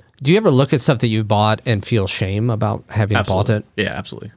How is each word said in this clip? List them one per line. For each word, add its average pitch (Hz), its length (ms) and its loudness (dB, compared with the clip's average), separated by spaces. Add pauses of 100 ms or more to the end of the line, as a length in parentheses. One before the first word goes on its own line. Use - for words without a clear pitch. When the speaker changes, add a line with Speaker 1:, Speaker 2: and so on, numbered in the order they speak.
(240)
Speaker 1:
do 139 80 2
you 190 60 6
ever 220 120 2
look 139 220 4
at 139 80 2
stuff 127 200 0
that 123 80 0
you 110 180 0
bought 107 400 2
and 104 200 0
feel 101 220 0
shame 104 420 -2
about 107 380 -2
having 110 300 0
Speaker 2:
Absolutely. 101 380 0
Speaker 1:
bought 104 40 -2
it? - 60 -8 (180)
Speaker 2:
Yeah, 95 60 -2
absolutely. - 480 -12